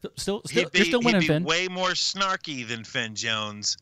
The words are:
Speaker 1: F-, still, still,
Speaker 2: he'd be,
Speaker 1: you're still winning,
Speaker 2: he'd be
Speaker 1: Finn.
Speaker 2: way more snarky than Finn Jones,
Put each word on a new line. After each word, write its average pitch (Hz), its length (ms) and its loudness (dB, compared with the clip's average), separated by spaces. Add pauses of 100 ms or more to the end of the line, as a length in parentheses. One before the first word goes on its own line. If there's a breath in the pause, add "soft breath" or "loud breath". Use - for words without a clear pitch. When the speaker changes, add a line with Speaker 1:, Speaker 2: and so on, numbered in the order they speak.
Speaker 1:
F-, - 120 -12
still, 202 300 -4
still, 175 180 2
Speaker 2:
he'd - 80 -6
be, 180 80 4
Speaker 1:
you're - 60 6
still 247 160 4
winning, 226 200 4
Speaker 2:
he'd 160 60 4
be 156 60 4
Speaker 1:
Finn. 156 100 2
Speaker 2:
way 175 240 2
more 185 220 0
snarky 180 760 -2
than 113 200 -6
Finn 113 300 -4
Jones, 107 680 -4